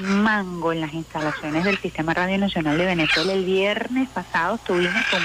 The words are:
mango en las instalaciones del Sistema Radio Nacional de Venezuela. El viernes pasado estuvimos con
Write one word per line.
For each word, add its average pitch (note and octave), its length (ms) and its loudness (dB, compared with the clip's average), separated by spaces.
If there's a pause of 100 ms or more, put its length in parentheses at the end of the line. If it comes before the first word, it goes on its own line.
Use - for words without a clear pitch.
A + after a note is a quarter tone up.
mango G3 720 2
en E3 80 -2
las D3+ 120 -4
instalaciones D#3 720 -2
del G3+ 140 2
Sistema E3 360 -4
Radio F#3 240 0
Nacional E3+ 400 0
de F3+ 100 2
Venezuela. E3 440 2
El F#3+ 140 0
viernes A3 640 0
pasado F3+ 460 -2
estuvimos F3+ 540 0
con F#3 160 0